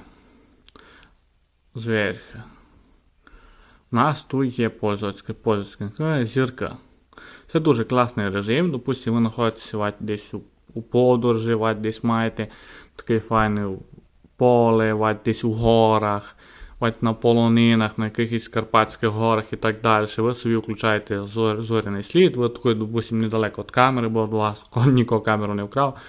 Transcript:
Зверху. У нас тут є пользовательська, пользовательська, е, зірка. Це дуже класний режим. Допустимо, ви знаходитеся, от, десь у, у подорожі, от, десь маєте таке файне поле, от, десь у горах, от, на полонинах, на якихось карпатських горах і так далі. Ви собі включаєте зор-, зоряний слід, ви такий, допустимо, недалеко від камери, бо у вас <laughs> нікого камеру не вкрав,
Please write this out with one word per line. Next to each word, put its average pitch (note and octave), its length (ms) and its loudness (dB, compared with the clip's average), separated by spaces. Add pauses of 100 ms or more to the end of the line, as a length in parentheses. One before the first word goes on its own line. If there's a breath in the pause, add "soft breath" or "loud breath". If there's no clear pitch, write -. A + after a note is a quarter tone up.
(1800 loud breath)
Зверху. A2 640 -4 (1500 loud breath)
У B2 40 -4
нас D3 260 0
тут C3 380 -4
є A2 100 2
пользовательська, G#2 640 -6
пользовательська, A2 840 -4
е, A#2 60 0
зірка. B2+ 520 -4 (720 loud breath)
Це E3 80 0
дуже C#3 240 4
класний A#2 460 0
режим. A2+ 420 0
Допустимо, A#2+ 460 -4
ви A#2 40 2
знаходитеся, A2+ 560 -2
от, G#2 220 -2
десь G#2+ 340 -8
у, G2+ 80 -10 (320)
у A#2 80 -8
подорожі, A#2+ 720 2
от, G#2+ 280 -2
десь A2 220 -4
маєте A2+ 440 -2 (480 loud breath)
таке A2+ 240 -2
файне G#2 580 -2 (600)
поле, A#2 560 4
от, G#2+ 320 0
десь A2+ 180 0
у A#2 80 0
горах, A2 840 2 (440 loud breath)
от, A#2 240 -2
на A2+ 100 0
полонинах, A#2 840 4
на A2 80 -2
якихось A2+ 420 -4
карпатських A2 640 0
горах A2 440 0
і - 20 -6
так A2 260 -4
далі. G#2+ 260 2 (100)
Ви A#2 160 0
собі A#2 220 -2
включаєте G#2+ 640 -2
зор-, G#2+ 420 -2
зоряний G#2+ 420 -4
слід, F3 320 2
ви A#2+ 140 0
такий, A#2+ 240 -2
допустимо, A2 480 -2
недалеко A2 400 -2
від - 100 -12
камери, B2+ 360 2
бо A2 160 0
у G#2+ 40 -2
вас G#2+ 500 -2
<laughs> A#2+ 100 4
нікого A#2+ 340 4
камеру G#2+ 320 -2
не G2+ 100 -4
вкрав, C3+ 340 -2 (100 loud breath)